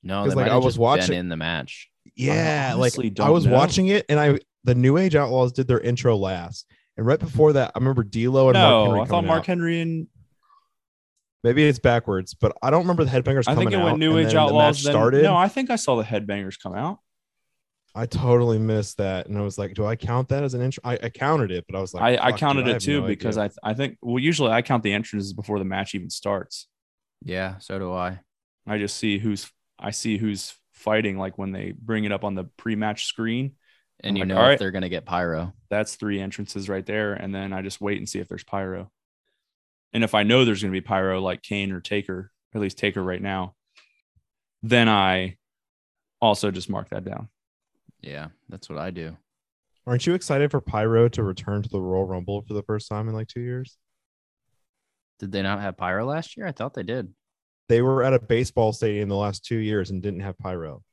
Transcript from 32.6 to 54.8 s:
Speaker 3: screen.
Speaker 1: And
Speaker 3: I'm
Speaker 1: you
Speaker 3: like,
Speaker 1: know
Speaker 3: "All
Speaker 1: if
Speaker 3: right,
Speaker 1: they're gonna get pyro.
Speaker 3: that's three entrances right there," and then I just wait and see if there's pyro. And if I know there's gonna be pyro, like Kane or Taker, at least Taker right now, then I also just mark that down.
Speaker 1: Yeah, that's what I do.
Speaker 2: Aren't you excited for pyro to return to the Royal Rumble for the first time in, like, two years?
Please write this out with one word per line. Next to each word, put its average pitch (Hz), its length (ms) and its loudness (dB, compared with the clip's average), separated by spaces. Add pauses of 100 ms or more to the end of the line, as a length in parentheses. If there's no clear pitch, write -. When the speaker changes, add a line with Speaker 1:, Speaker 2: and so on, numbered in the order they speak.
Speaker 3:
screen. 120 460 -6 (480)
Speaker 1:
And 101 100 -8
Speaker 3:
I'm 101 60 0
Speaker 1:
you 95 60 -2
Speaker 3:
like, 95 60 -2
Speaker 1:
know 95 80 0
Speaker 3:
"All 110 60 4
Speaker 1:
if 127 60 6
Speaker 3:
right, 139 100 4
Speaker 1:
they're 95 140 -4
gonna 92 180 -6
get 87 160 -6
pyro. 87 480 -4 (160)
Speaker 3:
that's 107 240 -4
three 101 260 -4
entrances 98 480 -10
right 95 160 -6
there," 107 300 -4
and 98 200 -10
then 98 200 -8
I 95 80 -8
just 98 180 -12
wait 101 180 -4
and 101 100 -10
see 101 100 -10
if 92 100 -10
there's 92 160 -14
pyro. 92 460 -8 (1040)
And 113 100 2
if 107 100 -2
I 104 100 6
know 123 200 6
there's 104 160 2
gonna 101 120 -4
be 95 100 -4
pyro, 95 400 -2
like 92 180 -4
Kane 98 320 -6
or 90 80 -8
Taker, 98 500 -6 (240)
at 110 60 -4
least 98 160 -4
Taker 98 260 -4
right 92 200 -6
now, 95 320 -6 (1080)
then 117 240 4
I 95 520 2 (840)
also 107 300 2
just 92 180 -8
mark 104 220 -8
that 98 160 -10
down. 104 240 -12 (720)
Speaker 1:
Yeah, 71 260 -14 (220)
that's - 180 -18
what 73 100 -12
I 87 120 -8
do. 82 260 -12 (720)
Speaker 2:
Aren't 123 200 0
you 170 80 2
excited 147 360 0
for 143 100 -2
pyro 113 480 2
to 117 160 -2
return 101 380 -4
to 117 60 -8
the 98 120 -4
Royal 92 240 -2
Rumble 95 380 -6
for 107 120 -14
the 101 80 -4
first 104 260 -6
time 107 200 -6
in, 110 60 -6
like, 110 120 -6
two - 140 -12
years? 123 380 -10 (1400)